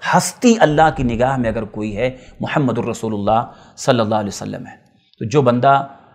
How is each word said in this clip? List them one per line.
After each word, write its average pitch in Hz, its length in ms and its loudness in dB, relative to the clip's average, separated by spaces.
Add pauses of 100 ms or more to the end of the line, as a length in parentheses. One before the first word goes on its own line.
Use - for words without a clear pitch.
हस्ती - 520 2
अल्लाह 156 340 4
की 147 120 -6
निगाह 123 340 0
में 117 120 -2
अगर 110 180 -4
कोई 107 240 -8
है, 113 180 -4 (320)
मुहम्मदुर 120 480 -2
रसूलुल्लाह 107 880 -4
सल्लल्लाहु 110 440 0
अलैहि 101 80 -6
वसल्लम 101 360 -12
है। - 100 -20 (460)
तो 120 60 -8
जो 143 160 2
बंदा 127 320 4 (400)